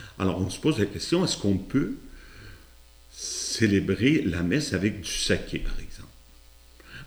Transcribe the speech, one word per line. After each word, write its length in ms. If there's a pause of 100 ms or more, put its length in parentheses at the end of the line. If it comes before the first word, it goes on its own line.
(200)
Alors 200
on 120
se 80
pose 180
la 80
question, 400
est-ce 120
qu'on 200
peut 380 (1160)
célébrer 1080
la 220
messe 300
avec 280
du 100
saké, 460
par 220
exemple ? 300 (960)